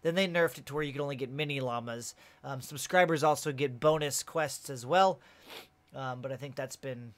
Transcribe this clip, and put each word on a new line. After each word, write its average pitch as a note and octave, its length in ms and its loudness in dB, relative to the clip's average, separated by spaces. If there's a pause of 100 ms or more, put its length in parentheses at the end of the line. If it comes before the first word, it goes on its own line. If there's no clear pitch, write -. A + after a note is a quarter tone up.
Then E3+ 140 0
they F#3+ 120 4
nerfed E3+ 300 2
it C3+ 100 -16
to C3+ 80 -8
where D3+ 80 0
you D3 80 -4
could C#3+ 100 -6
only C#3+ 140 -4
get B2+ 160 -6
mini C#3+ 300 -2
llamas. A#2+ 520 -4 (300)
Um, C3+ 180 -8
subscribers E3 600 2
also D3+ 300 2
get B2+ 260 -2
bonus D3+ 420 2
quests - 480 -4
as B2 160 -10
well. F#3 360 6 (720)
Um, C3 260 -6
but C3 100 -6
I C3 40 -6
think C3+ 180 -12
that's C3 220 -6
been, A#2+ 420 -10